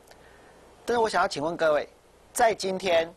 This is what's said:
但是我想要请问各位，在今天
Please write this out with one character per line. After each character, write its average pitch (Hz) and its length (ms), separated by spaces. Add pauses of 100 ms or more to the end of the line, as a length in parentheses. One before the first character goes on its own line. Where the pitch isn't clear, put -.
(840)
但 240 120
是 240 40
我 226 80
想 190 140
要 196 60
请 143 160
问 170 120
各 156 180
位， 139 140 (460)
在 226 220
今 190 200
天 170 420